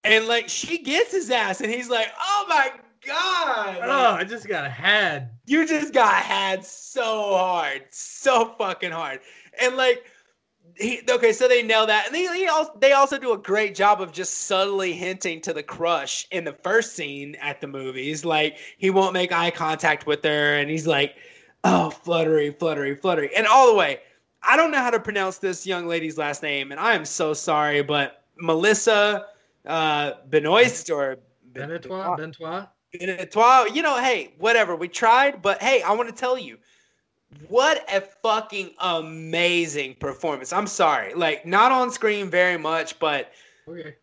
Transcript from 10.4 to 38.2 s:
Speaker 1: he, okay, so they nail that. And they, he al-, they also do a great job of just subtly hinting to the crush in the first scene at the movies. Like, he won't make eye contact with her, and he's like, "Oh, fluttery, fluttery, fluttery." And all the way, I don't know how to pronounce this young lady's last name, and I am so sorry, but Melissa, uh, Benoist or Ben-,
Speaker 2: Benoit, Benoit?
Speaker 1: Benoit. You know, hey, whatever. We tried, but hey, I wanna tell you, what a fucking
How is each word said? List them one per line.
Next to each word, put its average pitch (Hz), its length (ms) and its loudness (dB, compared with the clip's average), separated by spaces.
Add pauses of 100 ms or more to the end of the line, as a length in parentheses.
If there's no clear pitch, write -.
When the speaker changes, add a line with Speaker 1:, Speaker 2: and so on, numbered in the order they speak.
Speaker 1:
he, 233 320 -4
okay, 240 240 4
so 247 160 2
they 247 140 6
nail 220 240 2
that. 214 180 2
And 254 100 -6
they, 339 60 -2 (160)
he 381 80 -2
al-, 311 340 0
they 269 140 6
also 277 240 4
do 254 160 -2
a 202 40 -2
great 202 380 -2
job 202 260 4
of 175 120 -8
just 170 320 -6
subtly 190 480 0
hinting 175 480 -6
to 175 100 -8
the 151 120 -6
crush 160 680 -2
in 175 140 -6
the 143 80 -8
first 226 420 -2
scene 143 460 -10
at 143 180 -6
the 143 80 -10
movies. 139 560 -8
Like, 156 340 0 (200)
he 190 120 2
won't 190 220 4
make 180 220 -2
eye 170 180 0
contact 156 560 -2
with 147 160 -2
her, 147 320 2
and 143 140 0
he's 156 180 -4
like, 143 280 0 (500)
"Oh, 180 240 4
fluttery, 160 640 0
fluttery, 143 440 -4
fluttery." 151 400 -2
And 220 120 2
all 254 220 8
the 220 80 6
way, 147 220 0 (440)
I 240 120 6
don't 320 160 4
know 294 80 0
how 247 120 0
to 233 100 0
pronounce 196 380 -4
this 185 280 -6
young 175 200 -4
lady's 160 300 -4
last 147 240 -4
name, 139 300 -4
and 143 80 -12
I 220 140 2
am 165 100 0
so 156 300 -4
sorry, 147 480 0
but 143 420 -2 (140)
Melissa, 208 880 2 (400)
uh, 151 480 -2 (160)
Benoist 175 600 2
or 139 260 -2 (280)
Ben-, 127 220 -14
Speaker 2:
Benoit, 180 500 -8
Benoit? 160 500 -10 (260)
Speaker 1:
Benoit. 214 840 2
You 311 60 0
know, 294 200 0
hey, 233 360 -2
whatever. 208 380 2
We 175 120 -8
tried, 240 540 4
but 196 200 0
hey, 240 200 2
I 175 100 0
wanna 233 220 -2
tell 254 240 -2
you, 135 200 -14 (880)
what 269 360 2 (100)
a 196 80 2
fucking 214 800 -4